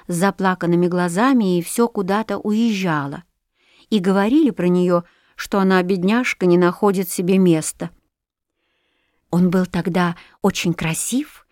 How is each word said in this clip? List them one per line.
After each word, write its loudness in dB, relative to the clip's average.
с -6
заплаканными 0
глазами 0
и 0
все -2
куда-то -4
уезжала. -2
И 0
говорили 2
про -2
нее, 2
что -4
она, 4
бедняжка, -2
не 6
находит 0
себе 0
места. 0
Он 2
был 0
тогда -2
очень -2
красив -6